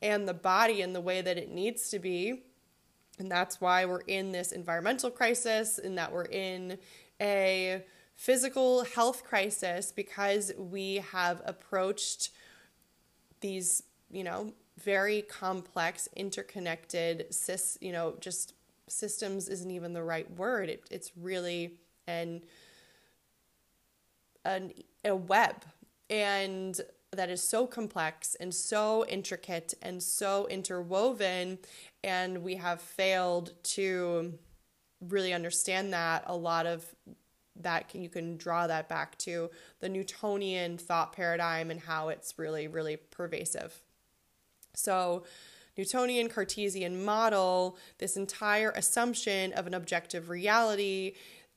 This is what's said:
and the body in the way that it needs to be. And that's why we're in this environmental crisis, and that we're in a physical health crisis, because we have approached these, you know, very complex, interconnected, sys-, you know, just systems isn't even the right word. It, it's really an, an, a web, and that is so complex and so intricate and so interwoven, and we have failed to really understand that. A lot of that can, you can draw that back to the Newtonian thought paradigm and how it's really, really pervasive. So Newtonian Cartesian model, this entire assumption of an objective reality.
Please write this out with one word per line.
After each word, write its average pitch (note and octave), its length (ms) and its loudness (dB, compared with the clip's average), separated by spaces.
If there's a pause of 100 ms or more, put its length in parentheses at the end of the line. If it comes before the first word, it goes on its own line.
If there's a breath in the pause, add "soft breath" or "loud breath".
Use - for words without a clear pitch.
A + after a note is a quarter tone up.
and G3+ 260 2
the F3+ 60 0
body G3 480 4
in F3+ 120 -2
the F3+ 80 -2
way F#3 200 0
that F3 160 0
it - 140 -6
needs A3 400 -2
to G3+ 80 -2
be. F#3 440 -2 (760)
And F#3+ 120 -6
that's F3+ 300 0
why F3+ 240 6
we're F3+ 160 0
in F#3+ 300 -2
this F3+ 200 -2
environmental F#3 600 0
crisis, A3+ 680 2
and F#3 220 -4
that E3 120 -2
we're F3 120 -2
in F#3 560 -4 (420 loud breath)
a F#3+ 600 2 (320 loud breath)
physical B3+ 680 4
health B3 400 2
crisis, F#3+ 680 0
because G3+ 640 0
we G3 540 -4
have F3 340 0
approached - 840 -2 (1120 loud breath)
these, F#3+ 420 -2 (280)
you F#3 120 -6
know, F#3+ 300 -6 (260)
very G3+ 420 2
complex, F#3 960 -4
interconnected, E3+ 1120 -4
sys-, - 520 -2
you F#3 100 -6
know, E3+ 280 -2
just - 340 -6 (340)
systems G3 600 -4
isn't F#3 240 -6
even F3 220 -6
the E3+ 100 -4
right E3 280 -4
word. F#3+ 380 -2
It, - 200 -8
it's - 260 -10
really F3 600 -4 (320)
an, E3+ 340 -4 (2000 loud breath)
an, F#3 300 -2 (320)
a G3+ 100 4
web, F#3+ 500 4 (440)
and G3 720 0 (320)
that F#3 180 -2
is F3+ 140 -2
so A#3+ 240 4
complex G3 720 -2
and F3+ 140 -4
so G#3+ 540 4
intricate F3+ 720 -4
and F3+ 200 -6
so G3+ 460 2
interwoven, F#3 1120 0 (440 loud breath)
and F#3 400 0
we F#3 120 -4
have F3 260 -2
failed F3+ 720 2 (100)
to F3 720 0 (640)
really F#3 340 0
understand F#3 600 0
that. E3 320 2
A F3+ 100 -4
lot E3 300 2
of E3+ 180 -2 (720)
that E3+ 320 -2
can, F#3 140 -10
you E3+ 80 -8
can E3+ 260 -6
draw E3+ 300 0
that D#3+ 240 0
back D#3 300 -4
to E3+ 320 -4 (280 loud breath)
the F#3 80 -6
Newtonian F#3+ 920 -4
thought E3+ 340 0
paradigm E3+ 560 0
and E3 100 -6
how D#3+ 300 -4
it's - 300 -8
really, D#3 280 -4
really D#3 300 -4
pervasive. - 840 -6 (920)
So F3+ 500 2 (540 loud breath)
Newtonian A#3+ 520 2
Cartesian F#3+ 760 -2
model, F#3+ 720 4 (220 loud breath)
this F#3+ 180 -2
entire G#3 540 2
assumption G3+ 800 2
of F3 140 -2
an F3+ 80 -4
objective E3+ 540 -4
reality. G3 840 2 (440 loud breath)